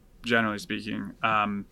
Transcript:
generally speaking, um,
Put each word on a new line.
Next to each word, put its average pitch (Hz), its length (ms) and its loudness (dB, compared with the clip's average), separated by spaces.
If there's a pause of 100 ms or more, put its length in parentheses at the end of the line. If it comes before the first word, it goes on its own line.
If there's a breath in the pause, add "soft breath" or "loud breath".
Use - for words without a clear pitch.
(240)
generally 113 340 2
speaking, 104 540 -6 (100)
um, 104 500 2